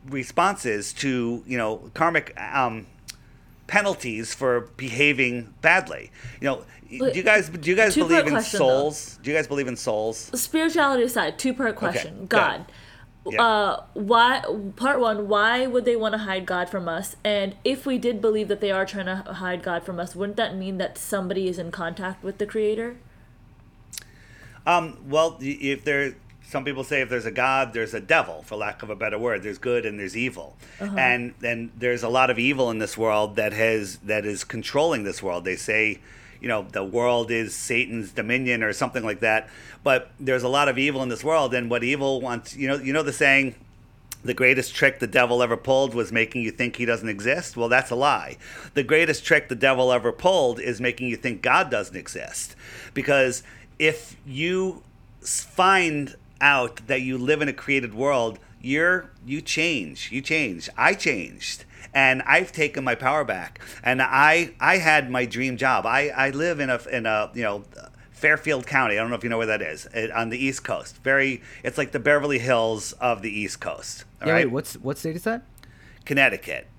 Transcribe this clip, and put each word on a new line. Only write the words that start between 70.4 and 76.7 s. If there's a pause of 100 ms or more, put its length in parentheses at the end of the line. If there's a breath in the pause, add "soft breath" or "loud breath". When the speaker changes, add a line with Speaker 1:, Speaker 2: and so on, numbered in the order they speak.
Speaker 1:
Coast.
Very, (220 loud breath)
it's
like
the
Beverly
Hills
of
the
East
Coast. (160)
All
Speaker 3:
Yeah,
Speaker 1:
right?
Speaker 3:
wait,
what's,
what
state
is
that? (640 loud breath)
Speaker 1:
Connecticut. (100)